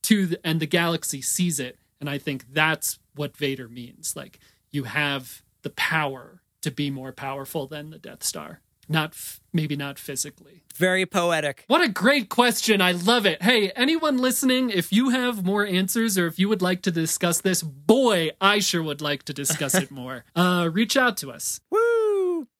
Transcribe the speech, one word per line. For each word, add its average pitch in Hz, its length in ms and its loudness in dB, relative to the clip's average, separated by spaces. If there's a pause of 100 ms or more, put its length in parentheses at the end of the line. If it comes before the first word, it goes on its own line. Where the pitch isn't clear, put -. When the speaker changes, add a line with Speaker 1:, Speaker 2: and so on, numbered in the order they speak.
Speaker 1:
To 202 240 4
the, 165 200 -4
and 160 140 0
the 160 40 -2
galaxy 170 560 -2
sees 170 380 -2
it, 127 180 -10 (220)
and 143 100 -8
I 143 80 -4
think 139 360 -6
that's 156 440 0 (160)
what 143 220 -8
Vader 135 320 -4
means. 120 480 -12
Like, - 240 -16 (320)
you 143 140 -4
have 139 560 -4 (220)
the - 80 -8
power 151 720 -4 (200)
to 151 100 -4
be 143 180 -4
more 131 220 -8
powerful 139 560 -8
than 151 220 -14
the 156 100 -18
Death - 240 -16
Star. - 380 -8 (280)
Not 156 220 0
f-, - 300 -14 (100)
maybe 151 240 0
not 139 240 -8
physically. - 640 -10 (140)
Speaker 2:
Very 185 280 2
poetic. 170 640 -2
Speaker 1:
What 320 140 4
a 320 80 4
great 233 400 2
question. 226 520 2
I 180 120 4
love 196 320 2
it. 170 160 2
Hey, 214 300 4
anyone 302 480 2
listening, 254 500 2
if 185 240 0
you 247 160 4
have 240 340 0
more 202 220 2
answers 196 520 0
or 180 100 2
if 160 120 -6
you 190 80 4
would 208 140 2
like 180 220 0
to 180 80 0
discuss 165 500 0
this, 185 220 0
boy, 165 680 4 (100)
I 202 200 6
sure 180 220 0
would 147 200 -4
like 147 220 -2
to 147 100 -10
discuss 143 420 -2
it 180 160 0
Speaker 2:
<laughs> - 0 -
Speaker 1:
more. 127 320 -10 (140)
Uh, 175 340 2
reach 220 240 0
out 247 220 2
to 139 140 -10
us. - 280 -8 (100)
Speaker 2:
Woo! 403 760 2 (120)